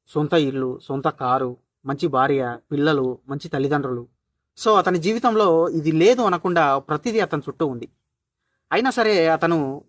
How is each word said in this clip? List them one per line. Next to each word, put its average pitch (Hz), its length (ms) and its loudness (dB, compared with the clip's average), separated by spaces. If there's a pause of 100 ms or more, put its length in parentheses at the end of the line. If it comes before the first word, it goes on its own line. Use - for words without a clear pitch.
సొంత 151 240 -2
ఇల్లు, 135 500 0
సొంత 139 260 -4
కారు, 127 480 -2 (300)
మంచి 143 200 -4
భార్య, 131 500 0 (160)
పిల్లలు, 139 460 0 (100)
మంచి 143 200 -10
తల్లిదండ్రులు. 135 600 -4 (500)
So, 220 140 2
అతని 185 260 2
జీవితంలో 202 720 2
ఇది 156 240 -2
లేదు 208 300 4
అనకుండా 170 560 0
ప్రతిదీ 214 420 -2
అతని 160 280 -2
చుట్టూ 147 180 -4
ఉంది. 120 220 -8 (840)
అయినా 233 180 2
సరే 214 380 2
అతను 156 600 0